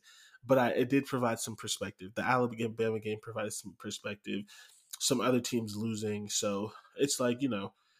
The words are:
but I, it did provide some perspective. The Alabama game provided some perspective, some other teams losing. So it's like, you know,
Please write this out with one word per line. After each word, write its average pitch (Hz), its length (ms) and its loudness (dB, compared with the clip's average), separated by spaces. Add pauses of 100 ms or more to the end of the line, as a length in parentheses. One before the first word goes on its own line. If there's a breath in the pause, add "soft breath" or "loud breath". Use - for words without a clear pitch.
(440 soft breath)
but 131 140 8
I, 120 140 6
it 123 180 2
did 139 160 4
provide 120 340 2
some 110 160 -6
perspective. 101 580 -6
The 107 80 -2
Alabama 113 800 2
game 107 220 -4
provided 107 320 -6
some 90 240 -12
perspective, 104 640 -6 (580 soft breath)
some 123 220 2
other 123 180 4
teams 113 340 -2
losing. 107 540 -4
So 101 440 -2 (260 soft breath)
it's 139 200 2
like, 123 240 0
you 139 60 2
know, 101 240 -4 (280)